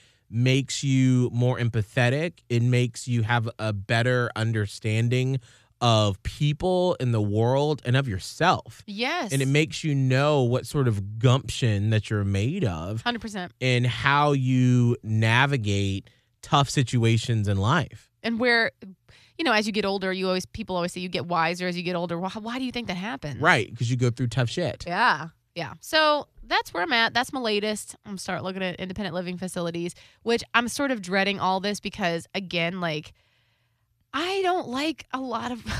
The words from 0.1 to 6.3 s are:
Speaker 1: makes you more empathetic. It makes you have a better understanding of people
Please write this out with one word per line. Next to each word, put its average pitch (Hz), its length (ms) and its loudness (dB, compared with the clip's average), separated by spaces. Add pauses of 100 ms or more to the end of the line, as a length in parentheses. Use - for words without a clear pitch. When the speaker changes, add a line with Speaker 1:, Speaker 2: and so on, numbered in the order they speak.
Speaker 1:
makes 131 540 0
you 131 480 4
more 123 260 2
empathetic. 120 760 0 (140)
It 120 140 2
makes 123 460 0
you 120 140 2
have 113 260 0 (100)
a 110 140 -2
better 117 640 0
understanding 117 1040 0 (400)
of 107 420 4
people 180 760 0